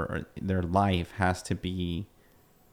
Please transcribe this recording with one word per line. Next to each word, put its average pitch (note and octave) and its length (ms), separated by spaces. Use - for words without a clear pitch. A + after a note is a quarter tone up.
or E2+ 220
their F#2+ 220
life F2+ 560
has F2+ 260
to - 120
be F2+ 500